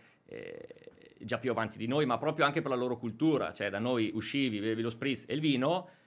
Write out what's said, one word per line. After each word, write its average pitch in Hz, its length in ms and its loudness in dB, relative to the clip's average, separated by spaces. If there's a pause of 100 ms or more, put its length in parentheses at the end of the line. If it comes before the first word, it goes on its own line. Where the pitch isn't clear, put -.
(260)
eh, - 400 -12 (540)
già 113 180 -4
più 120 140 0
avanti 110 260 -2
di 110 80 -4
noi, 139 200 2
ma 117 120 2
proprio 151 260 2
anche 147 160 2
per 143 100 -2
la 127 60 2
loro 123 200 0
cultura. 117 560 2
Cioè, 101 180 -2
da 98 80 -2
noi 117 340 2
uscivi, 110 460 0
bevi 110 240 0
lo 117 80 0
spritz 117 380 -4
e 123 60 -2
il 147 60 0
vino, 156 500 2 (160)